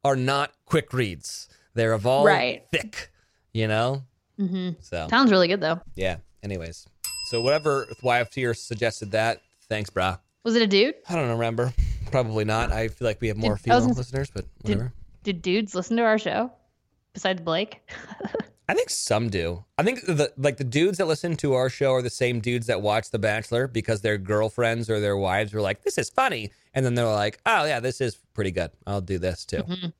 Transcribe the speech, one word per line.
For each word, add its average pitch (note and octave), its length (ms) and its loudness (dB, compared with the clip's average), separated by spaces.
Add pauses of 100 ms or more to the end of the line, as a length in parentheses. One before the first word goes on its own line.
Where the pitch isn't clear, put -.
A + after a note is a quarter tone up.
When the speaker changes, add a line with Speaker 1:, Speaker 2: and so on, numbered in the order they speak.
Speaker 1:
are C#3 120 4
not C3+ 360 0 (120)
quick - 280 0
reads. G#2 560 -4 (260)
They're A2+ 180 2
of A2 140 0
all C3 180 6
Speaker 2:
Right. F3+ 480 4
Speaker 1:
thick, - 380 -6 (420)
you A2 160 0
know? B2 360 0 (340)
Speaker 2:
Mm-hmm. F3+ 420 -2
Speaker 1:
So - 300 -6
Speaker 2:
Sounds B3 200 6
really F3+ 180 6
good, F#3+ 120 0
though. D#3+ 200 -2 (140)
Speaker 1:
yeah. F#2 220 -2 (260)
Anyways, F2 440 -10 (440)
so A#2 100 0
whatever, C#3 460 2 (140)
why B2 200 2
I've A#2 100 -2 (280)
suggested A2 540 -4
that, A2 280 0 (280)
thanks, G#2+ 220 -2
brah. F#2 280 0 (260)
Speaker 2:
Was A3+ 120 2
it A#3 60 4
a A3 40 4
dude? G3+ 280 4 (140)
Speaker 1:
I F3 60 -4
don't C#3 160 0
remember. A#2 420 0 (380)
Probably A2 340 2
not. A2 280 0
I A2+ 160 0
feel A#2+ 180 -4
like G#2+ 140 0
we A2+ 80 0
have G#2 80 -2
more G#2+ 200 2
Speaker 2:
Did, - 140 -4
I A#3 60 8
was B3 80 4
Speaker 1:
female B3 40 4
Speaker 2:
gonna - 40 4
s-, - 60 0
Speaker 1:
listeners, C3 360 -6
but F#2+ 100 -6 (200)
Speaker 2:
did, G#3 140 0
Speaker 1:
whatever. B2+ 140 -4 (300)
Speaker 2:
did F#3 200 -4
dudes G3+ 320 0
listen F#3 240 -2
to A#3 40 4
our A3 160 4
show G#3+ 320 -2 (640)
besides F#3+ 260 -2
Blake? E3 400 -4 (420)
<laughs> - 460 -8
Speaker 1:
I - 60 0
think A#4+ 160 0
some - 400 -2
do. F2 340 -4 (140)
I D3 40 2
think B3+ 220 0
the, D3 320 0
like, C#3 200 0
the C#3 80 -4
dudes E3 340 2
that F#3+ 80 0
listen D#3+ 320 -2
to C#3 160 2
our B2+ 160 2
show C3+ 220 0
are B2+ 100 2
the A#2+ 80 -2
same B2 300 0
dudes A#2+ 260 -2
that G#2 160 0
watch G#2 280 0
The A#2 80 -2
Bachelor A2 500 0
because A2+ 320 -2
their G#2+ 180 2
girlfriends A2 720 0
or A2 100 2
their G2+ 160 0
wives G2 360 0
were G#2+ 80 -2
like, G2 240 -2
"This - 140 -2
is A#2+ 120 -4
funny." D#3 400 -2 (240)
And C3+ 120 2
then A#2+ 80 2
they're A#2+ 120 2
like, G#2+ 400 0
"Oh, D#3 180 4
yeah, C#3 160 0
this C3 200 -4
is A#2+ 180 -2 (160)
pretty G2 160 0
good. E2+ 200 -2 (160)
I'll G2+ 140 -2
do F#2 180 -2
this F2+ 260 -4
too." - 180 -4
Speaker 2:
Mm-hmm. F3+ 240 -6 (140)